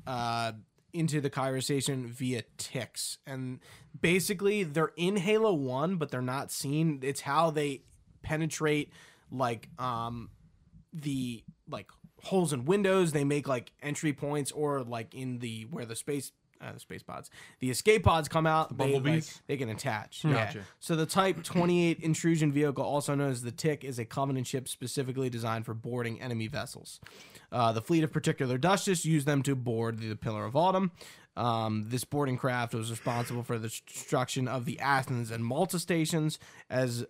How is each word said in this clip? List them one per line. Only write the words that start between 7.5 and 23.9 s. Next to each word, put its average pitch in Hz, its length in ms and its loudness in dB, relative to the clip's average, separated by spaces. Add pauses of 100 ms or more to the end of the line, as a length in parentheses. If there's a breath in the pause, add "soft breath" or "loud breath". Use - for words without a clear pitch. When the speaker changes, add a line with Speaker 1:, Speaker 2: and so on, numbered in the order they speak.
Speaker 1:
they 147 320 -2 (400)
penetrate, 151 680 0 (400 loud breath)
like, 120 380 -2 (100)
um, 120 520 -4 (640)
the, 131 520 -4 (260)
like, 110 160 -10 (380)
holes 180 280 2
in 123 120 -2
windows. 190 480 4
They 147 120 2
make, 143 220 2
like, 127 260 -2 (100)
entry 147 300 -2
points, 143 380 -2
or, 143 320 0
like, 117 320 -8
in 127 240 -6
the, 113 320 -6
where 160 160 -8
the 113 100 -8
space, 143 360 -4 (280)
uh, 117 120 -12
the 120 80 -14
space 92 240 -14
pods, - 260 -12 (300 loud breath)
the 127 100 0
escape 214 320 6
pods 165 260 6
come 160 180 4
out, 156 240 4
Speaker 2:
The - 40 -10
Speaker 1:
they, 139 100 0
like, 139 100 2
Speaker 2:
bumblebees? 151 520 0
Speaker 1:
they 139 100 -2
can 127 120 -2
attach. 110 540 -4
Speaker 2:
Hmm. 156 80 4
Speaker 1:
Yeah. 113 160 2
Speaker 2:
Gotcha. 101 180 -8 (160)
Speaker 1:
So 170 160 -2
the 156 100 2
Type 180 380 2
twenty-eight 175 560 4
intrusion 160 500 4
vehicle, 139 340 2
also 143 300 0
known 139 160 2
as 123 120 -2
the 117 100 -6
Tick, 147 320 -2
is 127 160 -6